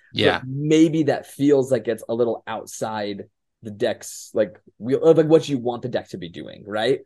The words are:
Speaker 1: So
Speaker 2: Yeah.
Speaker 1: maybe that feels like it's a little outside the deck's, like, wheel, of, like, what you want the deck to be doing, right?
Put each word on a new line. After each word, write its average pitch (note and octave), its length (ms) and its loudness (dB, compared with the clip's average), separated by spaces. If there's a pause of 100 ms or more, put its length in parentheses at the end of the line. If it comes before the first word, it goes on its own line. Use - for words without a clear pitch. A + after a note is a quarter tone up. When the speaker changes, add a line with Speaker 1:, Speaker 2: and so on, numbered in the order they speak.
(160)
Speaker 1:
So F#2+ 220 2
Speaker 2:
Yeah. - 60 -8
Speaker 1:
maybe D3+ 600 2
that C3 240 -2
feels C#3 440 2
like A#2+ 160 -2
it's A2+ 220 -4
a A#2 60 -2
little A#2 320 -2
outside G#2+ 800 -8 (380)
the A2 80 -12
deck's, - 640 -6
like, G#2 260 -2 (180)
wheel, B2 260 -2
of, D#3+ 140 6
like, D#3 100 4
what D3 220 4
you C#3+ 80 -2
want A#2 260 -6
the B2 60 -6
deck G2+ 200 -6
to G#2 80 -12
be F2 120 -12
doing, D#2 380 -16
right? A2 380 -2